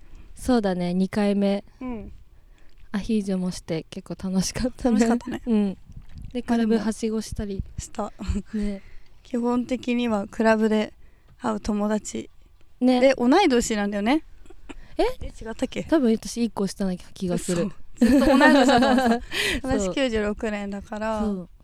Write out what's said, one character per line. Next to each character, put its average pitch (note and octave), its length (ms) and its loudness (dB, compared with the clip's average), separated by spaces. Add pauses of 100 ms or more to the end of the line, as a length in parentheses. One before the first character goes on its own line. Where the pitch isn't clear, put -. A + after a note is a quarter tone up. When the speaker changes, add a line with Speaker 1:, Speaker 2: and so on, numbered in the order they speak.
(360)
Speaker 1:
そ B3+ 220 2
う A3+ 40 2
だ F#3+ 140 0
ね、 F3 180 -2
二 F#3 160 0
回 G3+ 260 2
目。 G3+ 280 0 (180)
Speaker 2:
う C4 40 -8
ん。 G#3 260 -8 (800)
Speaker 1:
ア G#3 80 -4
ヒ A3 200 0
ー G3+ 40 -2
ジ G3 100 -4
ョ F#3 40 0
も F3+ 140 -2
し - 100 -10
て、 D#3+ 280 -6
結 - 180 -14
構 F#3 220 -8
楽 F#3 140 2
し - 100 -4
か B3 160 -2
っ - 20 -10
た - 180 -2
ね。 G#3+ 100 4
Speaker 2:
楽 - 0 -
し A#3 80 4
か A#3 80 4
っ - 20 2
た - 120 -10
ね。 - 160 -8
Speaker 1:
う A3+ 100 2
ん。 G3+ 220 0 (540)
で、 B3 160 -6
Speaker 2:
ま A#3+ 80 0
あ、 - 20 2
Speaker 1:
ク - 0 -
ラ A#3 100 2
ブ A3 100 4
は G#3+ 140 -2
し A3 180 -4
ご G#3+ 120 -4
し - 140 -10
た A3+ 80 -6
り。 G3 200 -6 (140)
Speaker 2:
し - 120 -10
た。 - 240 -8 (400)
Speaker 1:
ね。 G3+ 280 -4 (420)
Speaker 2:
基 - 140 -4
本 A#3+ 280 0
的 B3 280 -2
に A#3+ 140 0
は G#3 220 0
ク - 140 -2
ラ A3 120 6
ブ A3 140 4
で G#3+ 240 0 (480)
会 A3 140 -2
う G#3 40 -6
友 G#3 300 -2
達。 - 400 -6 (500)
Speaker 1:
ね。 B3+ 200 4
Speaker 2:
で、 C4 180 6
同 A#3+ 100 2 (140)
い F#4 80 6
年 A#3 260 2
な G3+ 120 0
ん G3+ 40 -4
だ G#3 60 -4
よ G3+ 60 -2
ね。 C4+ 200 2 (720)
Speaker 1:
え？ D#4+ 60 2 (220)
Speaker 2:
え、 - 0 -
違 A#3+ 260 -12
っ A3 40 -10
た - 100 -4
っ - 40 -2
け？ G3 140 -8
Speaker 1:
多 D#4+ 160 4
分 A#3 120 4
私 A3+ 340 -2
一 G#3+ 60 -2
個 G3 160 -2
下 - 180 -6
な F#3 100 -2
気 - 320 -8
が F3 100 0
す F3 180 -4
る。 F3 160 -2 (280)
Speaker 2:
嘘。 A#3 100 6
ず C4+ 80 6
っ - 20 6
と C4+ 80 4
同 C#4 80 6
い B3+ 40 6
年 C#4+ 280 8
だ C4 120 6
と C4 80 4
思 B3+ 80 6
っ - 20 4
て B3+ 120 4
た。 - 0 - (100)
Speaker 1:
<laughs> G4 500 -4
そ C4 60 2
う。 G3 140 0
Speaker 2:
私 F3 60 -4
九 C4+ 140 2
十 A3 120 -2
六 G#3 300 -4
年 G3+ 180 -6
だ G3 140 -8
か G#3+ 160 -10
ら。 G#3+ 220 -2
Speaker 1:
そ G#3+ 100 0
う。 F3+ 180 -8 (140)